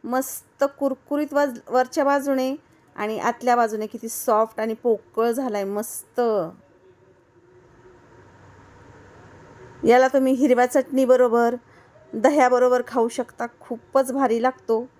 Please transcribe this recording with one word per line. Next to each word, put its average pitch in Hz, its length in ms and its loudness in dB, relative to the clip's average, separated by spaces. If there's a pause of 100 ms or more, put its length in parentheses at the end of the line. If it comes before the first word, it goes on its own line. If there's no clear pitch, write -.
मस्त 262 600 -6 (140)
कुरकुरीत 285 540 -4
वाज-, 285 360 -2
वरच्या 254 360 0
बाजूने 269 500 0 (420)
आणि 220 220 -6
आतल्या 240 380 0
बाजूने 220 300 -2
किती 220 220 -12
सॉफ्ट 220 520 0
आणि 220 140 -4
पोकळ 226 560 -2
झालाय, 226 340 -4
मस्त. 208 560 -8 (3750)
याला 254 240 6
तुम्ही 262 240 2
हिरव्या 247 340 2
चटणीबरोबर, 247 880 2 (600)
दह्याबरोबर 247 720 4
खाऊ 233 220 0
शकता, 240 380 -8 (140)
खूपच 254 520 -2
भारी 233 300 0
लागतो. 247 460 -2 (120)